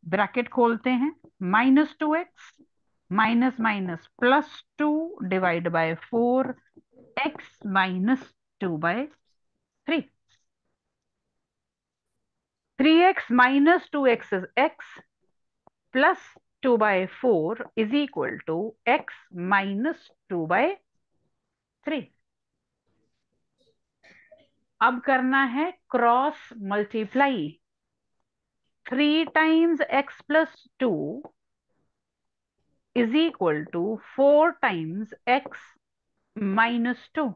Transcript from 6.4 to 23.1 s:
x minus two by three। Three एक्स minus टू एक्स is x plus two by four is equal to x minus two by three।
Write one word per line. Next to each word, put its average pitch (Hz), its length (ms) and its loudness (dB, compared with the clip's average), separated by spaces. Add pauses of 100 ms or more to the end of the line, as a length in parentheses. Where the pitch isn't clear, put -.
x - 260 -6 (200)
minus 190 540 0 (400)
two 175 180 -4
by 170 160 -2 (920)
three। 311 140 -2 (2750)
Three 320 260 6
एक्स 370 260 0 (100)
minus 285 520 4
टू 285 140 -2
एक्स 233 280 0
is 185 100 -4 (140)
x - 340 -2 (1000)
plus 302 240 2 (440)
two 247 160 2
by 196 280 2 (140)
four 202 360 0 (200)
is 220 240 -2
equal 139 360 -6 (100)
to 160 120 -4 (300)
x 294 260 -2 (400)
minus 196 500 -4 (260)
two 175 160 -4
by 196 200 2 (1200)
three। 294 160 -4 (2750)